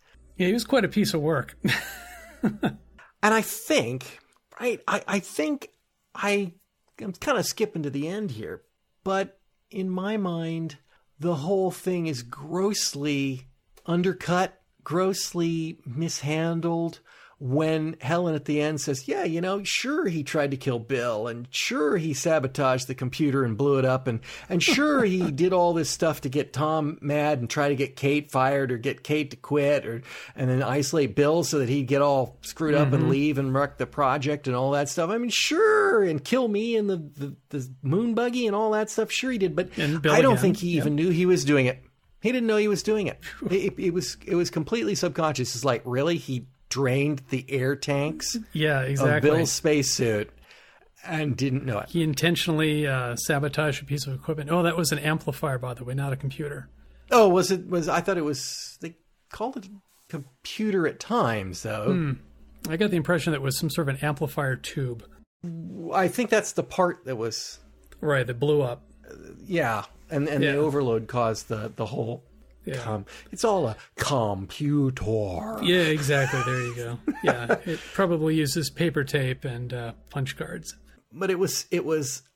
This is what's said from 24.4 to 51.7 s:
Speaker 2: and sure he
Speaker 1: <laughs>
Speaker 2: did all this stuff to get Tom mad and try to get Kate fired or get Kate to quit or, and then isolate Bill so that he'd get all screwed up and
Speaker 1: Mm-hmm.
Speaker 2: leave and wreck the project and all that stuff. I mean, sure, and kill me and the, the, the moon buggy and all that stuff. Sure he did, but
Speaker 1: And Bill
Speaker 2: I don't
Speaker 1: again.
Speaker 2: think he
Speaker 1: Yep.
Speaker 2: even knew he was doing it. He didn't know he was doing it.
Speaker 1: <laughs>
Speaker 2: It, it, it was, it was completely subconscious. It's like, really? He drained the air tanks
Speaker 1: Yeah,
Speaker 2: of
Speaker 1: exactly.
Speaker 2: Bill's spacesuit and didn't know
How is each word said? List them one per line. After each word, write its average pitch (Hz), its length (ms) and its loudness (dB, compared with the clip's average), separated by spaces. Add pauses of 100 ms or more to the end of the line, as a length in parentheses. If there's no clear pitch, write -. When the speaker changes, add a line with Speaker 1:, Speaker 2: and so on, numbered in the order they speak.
Speaker 2:
and 175 120 2
sure 277 440 4
he 180 260 2
Speaker 1:
<laughs> - 0 -
Speaker 2:
did 170 220 2
all 175 200 4
this 160 160 0
stuff 156 340 0
to 139 60 -2
get 135 240 -2
Tom 151 480 0
mad 147 380 2
and 120 100 -4
try 143 200 2
to 139 80 2
get 131 180 -2
Kate 143 380 0
fired 135 400 2
or 120 40 -2
get 123 280 -4
Kate 147 260 0
to 135 60 -16
quit 143 500 0
or, 117 160 -6 (320)
and 127 160 0
then 131 140 2
isolate 135 500 0
Bill 151 300 4
so 151 160 0
that 120 80 0
he'd 135 180 0
get 139 160 2
all 139 400 2
screwed 151 320 0
up 143 180 4
and 147 120 4
Speaker 1:
Mm-hmm. 156 60 2
Speaker 2:
leave 139 280 2
and 131 160 0
wreck 139 240 0
the 123 80 -2
project 143 640 0
and 123 80 0
all 131 160 2
that 143 160 0
stuff. 165 200 -2
I 220 100 0
mean, 240 120 -2
sure, 403 720 4
and 156 220 0
kill 247 240 2
me 220 260 0
and 208 160 2
the, 190 60 0
the, 139 400 -10 (140)
the 131 200 -6 (120)
moon 208 320 2
buggy 240 340 0
and 202 80 0
all 214 160 2
that 214 180 0
stuff. 220 220 -2
Sure 262 180 -2
he 240 80 -2
did, 180 160 0
but 180 140 -2 (100)
Speaker 1:
And 156 240 0
Bill 151 100 6
Speaker 2:
I 156 100 8
don't 262 100 8
Speaker 1:
again. 147 100 4
Speaker 2:
think 196 140 6
he 175 140 -2
Speaker 1:
Yep. 165 120 4
Speaker 2:
even 147 140 2
knew 170 140 4
he 175 160 4
was 165 180 6
doing 139 220 6
it. 123 140 0 (400)
He 226 120 2
didn't 240 160 2
know 214 80 4
he 214 100 4
was 208 160 2
doing 214 240 0
it. - 140 -6 (120)
Speaker 1:
<laughs> - 160 -8
Speaker 2:
It, 170 40 -4
it, 196 260 2
it 185 160 0
was, - 220 -4 (100)
it 180 80 -2
was 170 160 2
completely 208 460 0
subconscious. 147 580 0
It's 117 100 -4
like, 120 200 2
really? 139 340 0
He 127 300 -6 (220)
drained 139 600 2
the 127 180 -2
air 135 260 0
tanks 147 600 -2 (160)
Speaker 1:
Yeah, 151 300 2
Speaker 2:
of 131 80 -2
Speaker 1:
exactly. 147 400 4
Speaker 2:
Bill's 156 200 4
spacesuit 131 800 2 (760)
and 156 280 -2
didn't 131 300 -2
know 117 140 -2